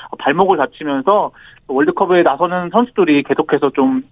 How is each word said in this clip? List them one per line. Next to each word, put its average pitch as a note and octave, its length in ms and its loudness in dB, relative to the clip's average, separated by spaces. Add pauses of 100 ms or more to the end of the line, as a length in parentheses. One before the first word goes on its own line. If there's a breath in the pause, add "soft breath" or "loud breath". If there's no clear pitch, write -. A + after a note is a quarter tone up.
(180 loud breath)
발목을 F3 380 0
다치면서 C#3+ 720 -2 (380 loud breath)
월드컵에 F3 560 2
나서는 F3 460 -2
선수들이 F3+ 520 2
계속해서 C#3+ 480 -2
좀 C3 420 0